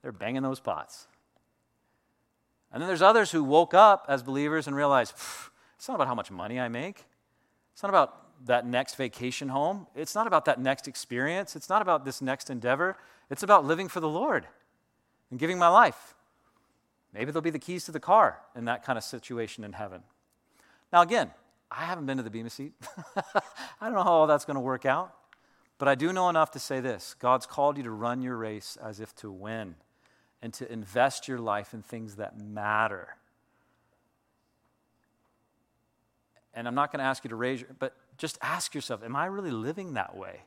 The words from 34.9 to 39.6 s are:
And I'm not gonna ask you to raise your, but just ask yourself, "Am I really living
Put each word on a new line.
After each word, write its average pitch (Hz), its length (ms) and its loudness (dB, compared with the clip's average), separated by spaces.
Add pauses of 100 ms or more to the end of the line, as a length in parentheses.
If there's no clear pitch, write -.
And 117 140 -10
I'm 120 80 -6
not 143 160 0
gonna 139 140 -6
ask 131 180 -2
you 123 60 -12
to 117 60 -10
raise 123 260 -4
your, 131 180 -20
but - 180 -6 (220)
just - 200 -8
ask - 360 -6
yourself, 120 260 -8
"Am 117 140 -10
I 156 100 -2
really 190 240 -8
living 147 440 -8